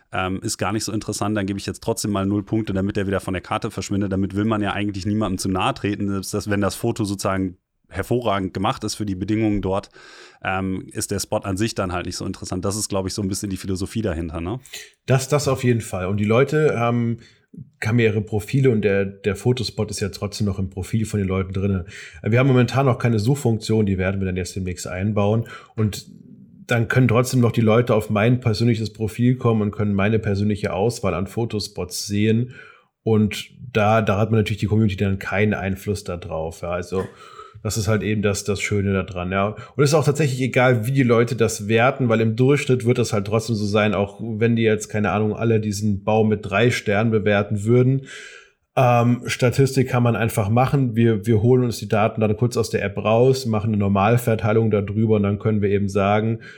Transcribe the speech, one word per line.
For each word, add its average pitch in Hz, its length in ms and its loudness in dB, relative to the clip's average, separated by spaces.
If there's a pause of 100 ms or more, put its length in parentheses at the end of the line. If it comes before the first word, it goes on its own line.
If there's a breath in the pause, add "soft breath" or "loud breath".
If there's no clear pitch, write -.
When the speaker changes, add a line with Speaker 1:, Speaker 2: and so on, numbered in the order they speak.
(120)
Speaker 1:
ähm, 92 300 -4
ist 113 160 -6
gar 98 140 -2
nicht 107 140 -4
so 101 60 -6
interessant, 104 460 -4
dann 98 80 -2
gebe 98 140 -6
ich - 80 -10
jetzt - 160 -10
trotzdem 110 280 -4
mal 98 140 -2
null 104 160 0
Punkte, 107 320 -4
damit 95 240 -2
der 101 80 -2
wieder 95 140 -2
von 92 140 -6
der 87 80 -6
Karte 110 280 -6
verschwindet. 98 420 -4
Damit 95 240 -2
will 104 100 0
man 107 160 0
ja 98 120 -2
eigentlich 101 320 -4
niemandem 104 320 -2
zu 98 120 -4
nahe 98 240 0
treten, 101 360 -4
selbst 98 240 -6
dass, 104 160 -4
wenn 101 120 0
das 95 140 0
Foto 113 280 -4
sozusagen 95 540 -4 (320)
hervorragend 101 640 -2
gemacht 104 300 -2
ist 107 120 -6
für 104 100 -6
die 98 100 -4
Bedingungen 104 460 0
dort, 95 280 -2 (540 loud breath)
ähm, 95 480 -4
ist - 200 -6
der 98 80 -2
Spot - 180 -4
an 98 200 -4
sich 110 180 -2
dann 95 180 -4
halt 85 120 -6
nicht 90 120 -10
so 101 80 -8
interessant. 92 400 -8
Das 98 100 -2
ist, 104 140 -6
glaub 95 160 -2
ich, 92 80 -4
so 107 80 -6
ein 98 60 -2
bisschen 101 220 -4
die 95 80 -6
Philosophie 95 440 -4
dahinter, 82 400 -4
ne? 104 180 -6 (460 loud breath)
Speaker 2:
Das, 131 220 2
das 147 200 0
auf 131 160 0
jeden 117 180 2
Fall. 92 260 -6
Und 101 100 -2
die 104 80 0
Leute 135 540 2
haben, 117 400 0 (640 soft breath)
haben 113 160 2
ihre 107 220 2
Profile 131 500 0
und 107 100 2
der, 98 240 2
der 98 300 -4
Fotospot 110 560 -2
ist - 80 -8
ja 98 100 -4
trotzdem 104 380 -4
noch 95 120 -2
im 92 100 -4
Profil 107 360 -4
von 104 140 -2
den 95 80 0
Leuten 95 260 -2
drinne. 95 320 -2 (380 loud breath)
Wir 113 160 2
haben 135 80 4
momentan 127 380 4
noch 120 120 2
keine 117 220 2
Suchfunktion, 113 640 0
die 98 120 0
werden 95 220 0
wir 95 60 -2
dann 92 120 -2
jetzt 90 180 -6
demnächst 90 320 -6
einbauen. 104 600 0 (280 loud breath)
Und 107 320 -4 (580)
dann 117 220 0
können 131 200 4
trotzdem 123 340 2
noch 113 100 4
die 117 100 0
Leute 113 320 4
auf 107 160 0
mein 113 300 2
persönliches 113 540 0
Profil 120 420 0
kommen 117 260 2
und 104 100 0
können 104 220 -2
meine 101 240 2
persönliche 101 560 -2
Auswahl 98 400 -2
an 92 140 -4
Fotospots 107 800 -6
sehen. 110 480 0 (480 loud breath)
Und 107 460 0 (240)
da, 110 280 4
da 104 160 0
hat 107 140 0
man 113 80 4
natürlich 104 200 -2
die 104 80 0
Community 104 280 2
dann 98 240 -2
keinen 104 340 0
Einfluss 95 520 -6
da 90 100 -6
drauf. 82 460 -8
Ja, 87 100 -6
also 90 340 -4 (580 loud breath)
das 107 140 -4
ist 104 100 -2
halt 107 160 2
eben 104 180 -2
das, 98 220 0
das 101 160 -2
Schöne 98 340 0
da 95 100 0
dran, 90 280 -6
ja. 98 240 0 (200 loud breath)
Und 147 80 2
es 139 80 4
ist - 20 2
auch 151 120 2
tatsächlich 139 360 0
egal, 127 440 2
wie 131 60 -2
die 135 120 2
Leute 117 340 4
das 104 320 0
werten, 120 400 2
weil 113 100 4
im 113 160 2
Durchschnitt 127 500 2
wird 123 120 4
das 113 160 0
halt 101 120 0
trotzdem 110 300 0
so 104 100 -2
sein, 104 280 2
auch 98 280 -2
wenn 117 340 0
die 113 80 2
jetzt, 110 260 2
keine 104 220 0
Ahnung, 107 220 0
alle 113 280 2
diesen 104 420 -2
Baum 110 240 4
mit 104 160 0
drei 104 280 4
Sternen 107 380 0
bewerten 104 540 0
würden. 127 420 4 (720 loud breath)
Ähm, 120 520 4
Statistik 131 600 2
kann 120 160 0
man 117 120 4
einfach 107 340 0
machen. 123 460 2
Wir, 113 300 4
wir 110 160 4
holen 127 220 6
uns 113 140 -2
die 104 100 -10
Daten 110 340 0
dann 107 140 2
kurz 120 220 0
aus 113 120 -2
der 104 140 -2
App 98 140 -4
raus, 117 480 4
machen 110 240 -2
eine 107 80 0
Normalverteilung 110 920 2
darüber 104 460 2
und 104 80 2
dann 101 160 0
können 107 220 0
wir 101 80 0
eben 98 200 0
sagen, 104 500 2 (180 loud breath)